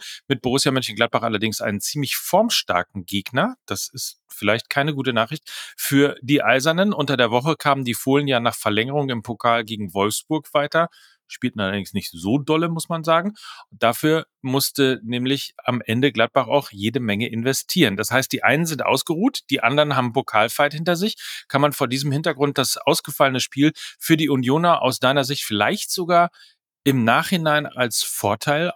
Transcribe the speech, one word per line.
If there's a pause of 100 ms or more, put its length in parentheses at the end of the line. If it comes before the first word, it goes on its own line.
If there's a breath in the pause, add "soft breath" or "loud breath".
(280 loud breath)
mit
Borussia
Mönchengladbach
allerdings
einen
ziemlich
formstarken
Gegner. (100)
Das
ist
vielleicht
keine
gute
Nachricht (240 loud breath)
für
die
Eisernen.
Unter
der
Woche
kamen
die
Fohlen
ja
nach
Verlängerung
im
Pokal
gegen
Wolfsburg
weiter. (440 soft breath)
Spielten
allerdings
nicht
so
dolle,
muss
man
sagen. (340 loud breath)
Dafür (160)
musste
nämlich (100)
am
Ende
Gladbach
auch
jede
Menge
investieren.
Das
heißt,
die
einen
sind
ausgeruht,
die
anderen
haben
einen
Pokalfight
hinter
sich. (320 loud breath)
Kann
man
vor
diesem
Hintergrund
das
ausgefallene
Spiel (260 loud breath)
für
die
Unioner
aus
deiner
Sicht
vielleicht
sogar (520 soft breath)
im
Nachhinein
als
Vorteil